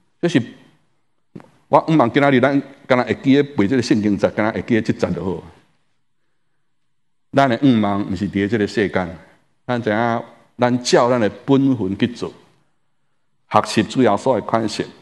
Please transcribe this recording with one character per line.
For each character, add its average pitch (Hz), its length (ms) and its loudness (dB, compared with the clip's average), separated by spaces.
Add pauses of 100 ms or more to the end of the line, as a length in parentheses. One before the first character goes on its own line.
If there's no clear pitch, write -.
(220)
这 175 80 0
是 143 120 0 (1300)
我 143 200 4
毋 160 40 0
茫 143 200 4
今 143 100 2
仔 143 80 4
日 131 100 4
咱 139 220 2 (240)
敢 127 120 2
若 123 100 0
会 110 80 0
记 - 180 0
咧 143 80 6
背 113 260 0
这 131 80 0
个 123 60 0
圣 113 180 2
经 104 180 0
节， 95 120 -2
敢 107 160 -4
若 113 80 -4
会 95 80 -6
记 120 120 -2
咧 110 80 2
即 113 120 -4
节 - 180 -4
就 82 120 -6
好。 87 180 -6 (1900)
咱 139 180 2
的 120 140 0
毋 143 40 4
茫 104 380 2
毋 95 100 -6
是 95 140 -4
伫 - 40 -12
咧 101 140 0
即 110 100 -2
个 104 100 0
世 98 220 -2
间， 85 280 -4 (480)
咱 123 160 -4
知 117 80 -4
影， 117 340 -2 (360)
咱 123 240 0
照 131 260 4
咱 123 100 2
的 107 100 2
本 135 460 0
分 98 220 -4
去 120 80 0
做， 95 260 -8 (1160)
学 107 140 2
习 - 180 0
主 127 220 0
耶 117 60 4
稣 104 260 0
的 101 60 -2
款 113 280 -2
式， - 160 -8 (160)